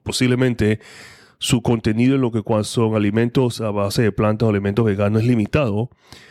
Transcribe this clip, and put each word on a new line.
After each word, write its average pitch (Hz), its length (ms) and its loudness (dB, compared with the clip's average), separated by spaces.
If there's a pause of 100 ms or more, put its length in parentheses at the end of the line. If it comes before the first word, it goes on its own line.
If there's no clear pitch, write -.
posiblemente 123 800 0 (560)
su 123 240 0
contenido 120 540 2
en 135 60 0
lo 120 100 0
que 113 80 -2
cua-, 107 240 -2
son 110 320 -2
alimentos 117 640 0
a 110 100 -6
base 101 320 -2
de 107 100 2
plantas 107 360 0
o - 20 2
alimentos 101 360 0
veganos 104 360 0
es 113 60 0
limitado. 117 600 0 (420)